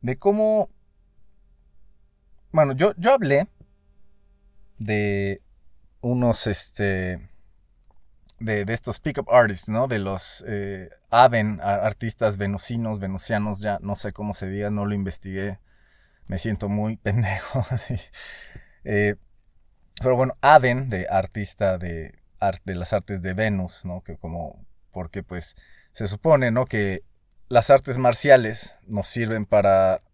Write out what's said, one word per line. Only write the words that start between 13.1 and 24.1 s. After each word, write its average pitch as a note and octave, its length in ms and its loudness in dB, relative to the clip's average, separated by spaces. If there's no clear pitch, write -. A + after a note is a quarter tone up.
ya G#2 200 -4
no G2+ 140 -6
sé G2+ 160 -8
cómo G#2 220 -8
se F#2+ 140 -8
diga, G2+ 220 -4
no G2+ 160 -2
lo G#2 80 -2
investigué. G2 680 -6
Me F#2+ 100 -6
siento G#2+ 300 -4
muy G#2+ 300 -2
<laughs> - 60 -20
pendejo, G2+ 600 -2
sí. - 180 -6
Eh, G#2 320 0
pero B2+ 160 2
bueno, B2+ 240 0
Aven, C3 480 6
de F#2 200 -4
artista F#2+ 680 -2
de E2+ 420 -8
ar-, G2 260 -2
de F#2 100 -6
las F2 180 -6
artes G2 280 -4
de F#2 120 -6
Venus, G2 520 -4
¿no? F2+ 160 -10
Que - 160 -16